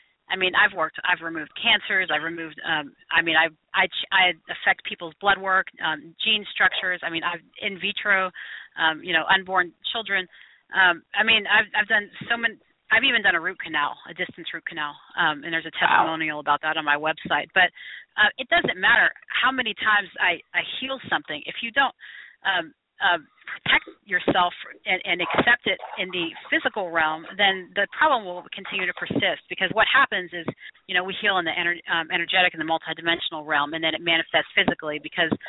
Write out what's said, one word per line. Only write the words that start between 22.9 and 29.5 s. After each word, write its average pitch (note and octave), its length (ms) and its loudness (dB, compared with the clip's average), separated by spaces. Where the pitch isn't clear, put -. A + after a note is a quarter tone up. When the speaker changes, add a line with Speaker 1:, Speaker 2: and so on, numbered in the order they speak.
Speaker 1:
uh, G3 160 4
protect - 240 2
yourself F3+ 480 2
and, F#3 240 0
and F3+ 160 0
accept - 480 2
it - 80 -2
in F#3 80 -8
the E3+ 240 -4
physical A3+ 400 -2
realm, D#3+ 320 0
then F#3+ 400 2
the - 160 2
problem C4 320 2
will F3+ 240 -8
continue F#3+ 320 -6
to F3+ 160 0
persist. F3 480 0
Because F#3 240 -2